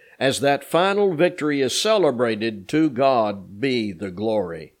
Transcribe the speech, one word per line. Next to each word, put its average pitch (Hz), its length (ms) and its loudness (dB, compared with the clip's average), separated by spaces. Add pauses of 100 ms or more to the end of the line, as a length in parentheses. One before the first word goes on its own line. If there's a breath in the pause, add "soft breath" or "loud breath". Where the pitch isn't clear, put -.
(200 soft breath)
as 117 220 0
that 139 240 0
final 196 500 2
victory 151 460 0
is 127 200 0
celebrated, 117 840 0
to 156 220 2
God 107 680 0
be 117 340 -2
the 92 180 -10
glory. 90 680 -4